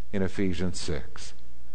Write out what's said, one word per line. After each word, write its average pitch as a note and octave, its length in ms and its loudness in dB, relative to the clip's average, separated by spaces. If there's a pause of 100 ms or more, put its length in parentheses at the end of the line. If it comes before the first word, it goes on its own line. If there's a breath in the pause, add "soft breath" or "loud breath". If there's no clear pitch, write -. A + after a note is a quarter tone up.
(140 soft breath)
in G2+ 80 2
Ephesians F2+ 580 0
six. - 540 0 (420 soft breath)